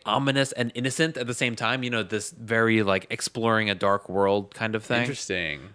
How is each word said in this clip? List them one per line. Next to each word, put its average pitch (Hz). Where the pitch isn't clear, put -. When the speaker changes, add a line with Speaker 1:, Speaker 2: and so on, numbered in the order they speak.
Speaker 1:
ominous 135
and 117
innocent 135
at 127
the 123
same 120
time, 123
you 123
know, 113
this 101
very, 113
like, 95
exploring 113
a 101
dark 98
world 98
kind 110
of 110
thing. 120
Speaker 2:
Interesting. 90